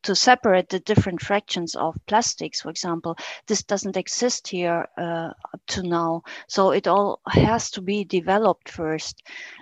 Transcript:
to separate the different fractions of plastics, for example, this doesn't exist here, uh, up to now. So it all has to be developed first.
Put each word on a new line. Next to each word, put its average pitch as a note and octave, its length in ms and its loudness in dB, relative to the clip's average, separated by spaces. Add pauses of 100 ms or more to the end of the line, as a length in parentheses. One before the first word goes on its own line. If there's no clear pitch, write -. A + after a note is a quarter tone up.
to G3+ 100 0
separate G3 540 4
the F#3 140 -4
different F#3 400 2
fractions G3 540 -2
of D#3+ 200 -4 (120)
plastics, G#3 520 0
for - 100 -10
example, E3 460 -4 (320)
this G#3 160 -2
doesn't G3 320 -2
exist - 540 -2
here, E3+ 360 -2 (120)
uh, E3 340 -6 (220)
up - 140 -14
to G3+ 160 -4
now. E3+ 400 -2 (260)
So F#3+ 220 4
it F3 160 2
all G3 420 2
has - 420 2
to G3+ 100 -10
be G3+ 220 -2
developed F#3+ 640 2
first. D#3 540 -6 (380)